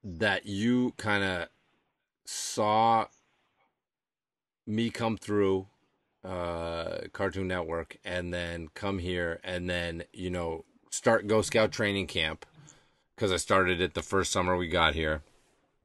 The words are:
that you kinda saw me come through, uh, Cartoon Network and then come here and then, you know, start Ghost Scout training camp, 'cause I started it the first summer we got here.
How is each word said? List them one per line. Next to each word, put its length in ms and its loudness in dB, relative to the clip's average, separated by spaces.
that 440 -2
you 520 0
kinda 500 0
saw 800 2
me 240 0
come 260 -2
through, 520 0
uh, 800 -6
Cartoon 340 -4
Network 580 -4
and 300 -4
then 400 -6
come 240 -4
here 460 -2
and 260 -4
then, 320 -4
you 180 -6
know, 340 -4
start 360 2
Ghost 220 4
Scout 240 2
training 340 0
camp, 400 -2
'cause 140 0
I 60 2
started 440 4
it 140 2
the 80 -4
first 300 0
summer 240 2
we 100 -2
got 280 4
here. 280 -2